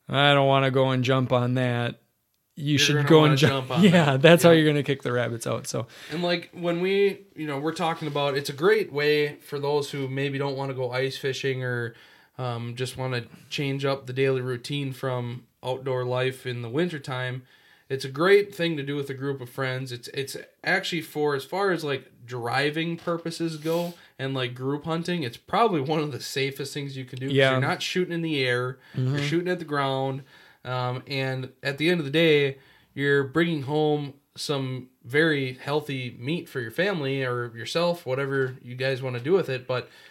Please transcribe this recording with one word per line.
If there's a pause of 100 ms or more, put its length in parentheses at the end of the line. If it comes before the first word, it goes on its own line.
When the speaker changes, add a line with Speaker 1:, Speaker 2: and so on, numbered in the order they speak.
Speaker 1:
"I
don't
wanna
go
and
jump
on
that," (600)
you
Speaker 2:
You're
Speaker 1:
should
Speaker 2:
gonna
Speaker 1:
go
Speaker 2:
wanna
Speaker 1:
and
jump.
Speaker 2:
jump
on
Speaker 1:
<laughs>
Yeah,
Speaker 2:
that.
Speaker 1:
that's
how
Speaker 2:
Yep.
Speaker 1:
you're
gonna
kick
the
rabbits
out.
So. (240)
Speaker 2:
And,
like,
when
we, (160)
you
know,
we're
talking
about,
it's
a
great
way (100)
for
those
who
maybe
don't
wanna
go
ice
fishing
or, (460)
um,
just
wanna (260)
change
up
the
daily
routine
from (200)
outdoor
life
in
the
wintertime. (480)
It's
a
great
thing
to
do
with
a
group
of
friends.
It's,
it's (280)
actually
for,
as
far
as,
like, (140)
driving
purposes
go (260)
and,
like,
group
hunting,
it's
probably
one
of
the
safest
things
you
can
do
'cause
Speaker 1:
Yeah.
Speaker 2:
you're
not
shooting
in
the
air, (160)
you're
Speaker 1:
Mm-hmm.
Speaker 2:
shooting
at
the
ground. (420)
Um,
and (140)
at
the
end
of
the
day, (360)
you're
bringing
home (200)
some (160)
very
healthy
meat
for
your
family
or
yourself,
whatever
you
guys
wanna
do
with
it.
But, (220)